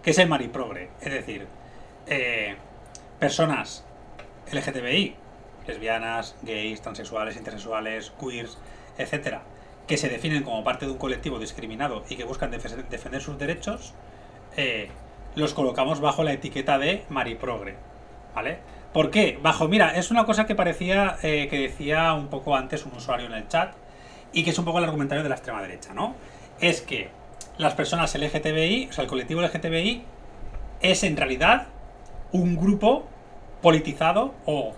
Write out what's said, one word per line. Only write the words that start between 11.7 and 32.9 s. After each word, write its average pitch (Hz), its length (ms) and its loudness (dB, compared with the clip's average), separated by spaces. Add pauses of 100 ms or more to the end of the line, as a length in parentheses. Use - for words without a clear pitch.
y 131 60 -8
que 123 80 -8
buscan 123 280 -4
defe-, 113 380 -8
defender 131 320 -8
sus 143 160 -8
derechos, 170 560 -4 (600)
eh, 117 340 -2 (460)
los 147 180 2
colocamos 135 460 2
bajo 147 240 4
la 151 80 4
etiqueta 135 460 0
de 165 320 0
Mariprogre, 117 680 -4 (580)
¿vale? 131 260 -4 (340)
¿Por 156 180 6
qué? 208 280 6
Bajo, 160 280 4
mira, 170 280 6
es 175 140 0
una 226 160 6
cosa 220 220 4
que 208 80 2
parecía, 185 680 2
eh, 151 260 2
que 143 120 -2
decía 151 540 2
un 147 160 -2
poco 139 260 2
antes 131 320 -2
un 127 60 -12
usuario 120 340 -2
en 117 60 -8
el 110 140 -8
chat, 165 280 2 (560)
y 165 120 2
que 165 80 4
es 165 80 2
un 170 60 0
poco 170 140 2
el 170 60 4
argumentario 147 380 0
de 143 60 -2
la 131 60 0
extrema 107 260 -8
derecha, 92 320 -12
¿no? 226 220 -4 (440)
Es 170 220 4
que 107 280 -6 (480)
las 151 160 2
personas 156 420 0
L 147 140 0
G 151 120 0
T 156 100 0
B 160 160 4
I, 240 220 2
o - 40 -12
sea, 143 100 -2
el 120 60 -4
colectivo 143 320 0
L 170 80 4
G 165 100 -4
T 165 100 -2
B 165 140 2
I, 240 200 0 (760)
es 185 220 4
en 160 140 2
realidad 147 500 4 (640)
un 180 240 4
grupo 202 520 4 (540)